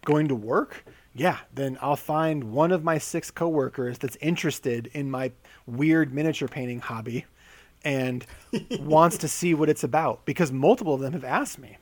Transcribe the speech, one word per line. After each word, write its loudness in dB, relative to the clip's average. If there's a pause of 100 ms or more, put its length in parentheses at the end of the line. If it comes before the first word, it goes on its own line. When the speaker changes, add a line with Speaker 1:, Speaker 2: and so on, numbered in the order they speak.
Speaker 1:
going 2
to 0
work? -4 (300)
Yeah, 0 (160)
then -4
I'll 0
find -2
one 4
of 0
my 0
six -6
coworkers -2
that's -8
interested -2
in -6
my -4 (360)
weird 2
miniature -2
painting -6
hobby -8 (600)
and -2 (260)
Speaker 2:
<laughs> -6
Speaker 1:
wants 6
to -2
see 2
what 4
it's 2
about, 0
because 0
multiple 4
of -2
them -4
have -6
asked -4
me. -20